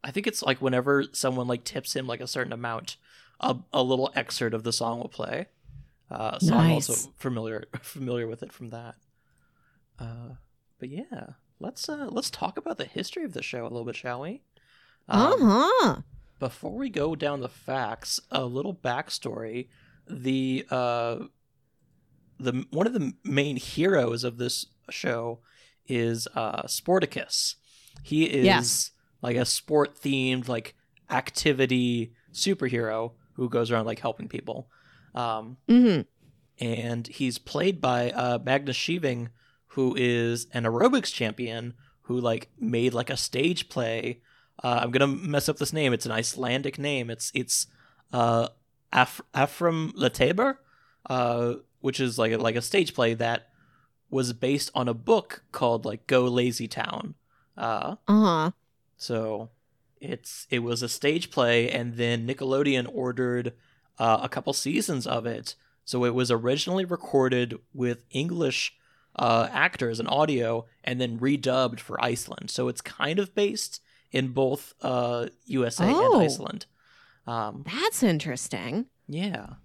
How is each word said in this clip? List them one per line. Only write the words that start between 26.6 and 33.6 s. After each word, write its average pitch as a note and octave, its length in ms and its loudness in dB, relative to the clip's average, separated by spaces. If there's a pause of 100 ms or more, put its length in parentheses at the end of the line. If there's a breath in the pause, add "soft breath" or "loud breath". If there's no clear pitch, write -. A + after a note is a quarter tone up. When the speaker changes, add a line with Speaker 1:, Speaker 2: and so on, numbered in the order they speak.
Speaker 1:
Sporticus. - 960 -2 (460 soft breath)
He D#3 220 2
is C#3 220 2
Speaker 2:
Yes. C3+ 440 4 (320)
Speaker 1:
like, A#2+ 140 0
a B2 80 2
sport-themed, C3+ 1040 0
like, A#2 260 -6 (360)
activity B2 1040 2 (200)
superhero A#2+ 800 -2 (220)
who B2+ 140 -2
goes A#2 220 2